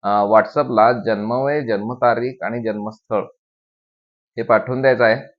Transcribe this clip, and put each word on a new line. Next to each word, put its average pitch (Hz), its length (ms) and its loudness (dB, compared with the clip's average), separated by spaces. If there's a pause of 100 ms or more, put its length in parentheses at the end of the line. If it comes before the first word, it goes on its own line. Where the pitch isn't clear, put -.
अ, 101 220 2
WhatsApp-ला 110 640 2
जन्मवय, 120 680 -2
जन्मतारीख 120 800 -2
आणि 113 200 -6
जन्मस्थळ 107 600 -6 (1120)
हे 117 60 -6
पाठवून 120 380 0
द्यायचं 131 220 4
आहे. 117 200 2 (160)